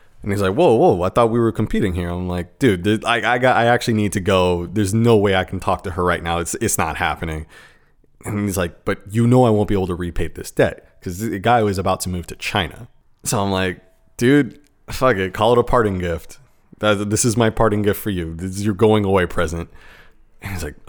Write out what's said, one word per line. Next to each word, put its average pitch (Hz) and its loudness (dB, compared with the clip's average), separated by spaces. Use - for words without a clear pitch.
And 101 -4
he's 101 -2
like, 95 0
"Whoa, 143 4
whoa, 120 4
I 92 0
thought 117 2
we 120 0
were 113 2
competing 110 -2
here." 87 -4
I'm 87 -6
like, 87 -6
"Dude, 196 2
th-, 104 0
I, 117 0
I 127 -2
got, 127 2
I 117 2
actually 120 2
need 104 0
to 104 -2
go. 90 0
There's 98 -2
no 113 4
way 101 2
I 92 0
can 92 -8
talk - -2
to 92 -6
her 90 -4
right 87 0
now. 85 -2
It's, 87 -4
it's - -2
not 82 -2
happening." 80 -4
And 104 -6
he's 95 -2
like, 87 -6
"But - -4
you 117 2
know 127 6
I 117 4
won't 104 2
be 104 0
able 95 0
to 90 -4
repay 85 -4
this - -12
debt - -2
'cause 90 -10
the 101 -6
guy 117 2
was 101 0
about 95 -2
to - -8
move 90 -6
to - -14
China." - -6
So 117 -4
I'm 98 -2
like, 92 -2
"Dude, 127 2
fuck 127 0
it. 95 -2
Call 107 2
it 120 6
a 120 4
parting 110 0
gift. 87 -8
That, 104 0
this 104 0
is 113 0
my 113 4
parting 107 0
gift 101 0
for 110 -6
you. 82 -6
This 92 -8
is 101 -6
your 104 0
going 107 4
away 95 2
present." 82 -4
And 98 -10
he's 82 -8
like, 73 -10